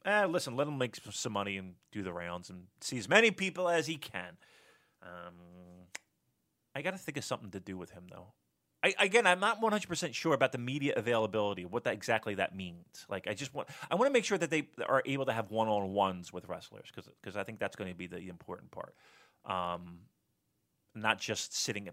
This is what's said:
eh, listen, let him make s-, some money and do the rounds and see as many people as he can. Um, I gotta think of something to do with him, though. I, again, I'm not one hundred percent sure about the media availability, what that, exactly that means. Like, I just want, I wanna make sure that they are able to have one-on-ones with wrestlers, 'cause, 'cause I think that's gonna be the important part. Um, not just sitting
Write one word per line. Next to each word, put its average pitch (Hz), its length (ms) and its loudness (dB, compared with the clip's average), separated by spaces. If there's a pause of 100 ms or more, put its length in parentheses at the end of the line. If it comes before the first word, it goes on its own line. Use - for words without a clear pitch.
eh, 202 200 4
listen, 160 300 -2
let 143 120 2
him 147 100 -4
make 127 280 -2
s-, 104 100 -12
some 113 180 -4
money 101 240 0
and 92 180 -10 (160)
do 101 120 -6
the 92 100 -4
rounds 87 360 -6
and 90 140 -14 (180)
see - 160 -6
as 98 100 -6
many 214 240 8
people 180 380 0
as 165 180 4
he 165 80 -2
can. 90 420 -10 (640)
Um, 87 320 -14 (1400)
I 139 80 -8
gotta 185 160 -6
think 151 200 -8
of 135 60 -6
something 113 280 -6
to 98 80 -8
do 92 180 -10
with 90 140 -10
him, 90 180 -18
though. 92 240 -18 (500)
I, 190 160 6
again, 202 260 6
I'm 180 140 8
not 208 220 2
one 220 100 4
hundred 208 160 0
percent 156 260 -2
sure 160 200 2
about 131 180 6
the 139 80 -4
media 139 360 -2
availability, 104 680 2
what 104 200 -4
that, 120 80 0
exactly 107 420 0
that 95 200 0
means. 87 540 -12
Like, 95 180 -4
I 107 60 -2
just 135 200 -8
want, 143 160 -6 (200)
I 151 60 2
wanna 254 160 6
make 247 140 4
sure 196 120 2
that 170 120 0
they 147 180 0 (200)
are 131 180 4
able 135 200 0
to 123 80 2
have 113 160 -2
one-on-ones 101 840 2
with 90 140 -10
wrestlers, 87 460 -12
'cause, - 160 -14 (140)
'cause 98 140 -8
I 101 60 -2
think 110 160 -10
that's 98 160 -2
gonna 92 200 -6
be 90 120 -10
the 87 200 -10
important 90 440 -12
part. - 240 -12 (500)
Um, 87 540 -4 (960)
not 107 220 4
just - 340 -4
sitting 101 400 -4